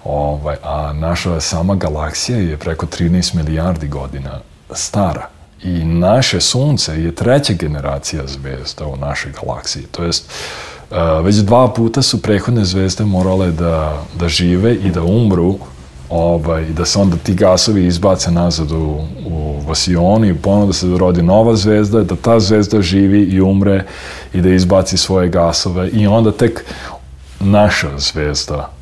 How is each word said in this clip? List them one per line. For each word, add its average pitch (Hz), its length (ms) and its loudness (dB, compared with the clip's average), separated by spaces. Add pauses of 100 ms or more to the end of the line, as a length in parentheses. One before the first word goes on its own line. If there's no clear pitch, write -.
Ovaj, 73 580 -4
a 73 300 -6
naša 82 480 -4
sama 87 340 -2
galaksija 90 640 -4
je 85 180 -2
preko 82 300 -6
trinaest 87 480 0
milijardi 80 540 -2
godina 67 520 -10 (340)
stara. 90 540 -4 (340)
I 87 220 -2
naše 90 560 2
sunce 123 600 0
je 82 120 -2
treća 131 380 2
generacija 73 760 -4
zvezda 67 600 -10
u 69 100 -8
našoj 69 360 -8 (100)
galaksiji. - 400 -8
To - 220 -10
jest, - 260 -6 (600)
e, 92 60 -6 (260)
već 101 140 4
dva 117 320 4
puta 113 340 0
su 123 200 0
prethodne 107 420 0
zvezde 95 400 -2
morale 92 460 0
da, 80 520 -2 (160)
da 87 100 -2
žive 90 460 2
i 98 160 0
da 85 120 -2
umru, 95 560 2 (520)
ovaj, 85 540 0
da 80 200 -4
se 90 140 -2
onda 95 180 2
ti 98 180 -2
gasovi 92 520 4
izbace 90 440 0
nazad 82 420 0
u, 78 280 -2 (260)
u 76 400 -6
vasioni, 90 680 2
ponovo 98 320 2
da 98 60 0
se 90 140 -2 (120)
rodi 90 240 4
nova 110 340 4
zvezda, 107 460 2
da 92 140 -2
ta 117 240 4
zvezda 104 420 4
živi 98 400 4
i 95 180 2
umre 98 440 2 (480)
i 92 80 0
da 87 80 4
izbaci 92 480 4
svoje 92 320 2
gasove 87 600 0
i 110 180 2
onda 107 260 4
tek - 320 0 (760)
naša 98 580 2
zvezda 73 720 -4 (120)